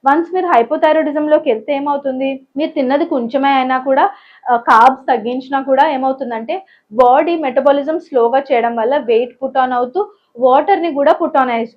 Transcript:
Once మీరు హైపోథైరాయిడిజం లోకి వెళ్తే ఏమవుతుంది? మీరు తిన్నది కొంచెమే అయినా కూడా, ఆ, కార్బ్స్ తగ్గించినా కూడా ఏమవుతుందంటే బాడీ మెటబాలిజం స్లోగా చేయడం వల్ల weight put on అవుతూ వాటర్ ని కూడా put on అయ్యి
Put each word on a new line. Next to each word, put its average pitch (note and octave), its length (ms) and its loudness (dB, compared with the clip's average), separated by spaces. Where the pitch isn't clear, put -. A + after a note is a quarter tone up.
Once E4 240 0
మీరు F#4 200 -2
హైపోథైరాయిడిజం D4+ 800 0
లోకి D#4 180 0
వెళ్తే A3 260 -4
ఏమవుతుంది? C#4 500 -4
మీరు D#4 180 -2
తిన్నది C#4+ 380 0
కొంచెమే C4+ 460 -2
అయినా C4 180 -2
కూడా, C4+ 160 2
ఆ, B3 60 2
కార్బ్స్ B3+ 440 4
తగ్గించినా B3+ 580 -4
కూడా C4+ 160 4
ఏమవుతుందంటే C4 640 -4
బాడీ D4 320 4
మెటబాలిజం C#4 520 0
స్లోగా B3+ 400 2
చేయడం A#3 320 0
వల్ల C4 160 0
weight A#3+ 220 0
put C4 200 -8
on B3+ 160 -2
అవుతూ B3 220 -4
వాటర్ D4+ 400 2
ని E4 140 -4
కూడా C#4+ 220 4
put D#4 220 -4
on B3 120 -2
అయ్యి A3+ 220 -6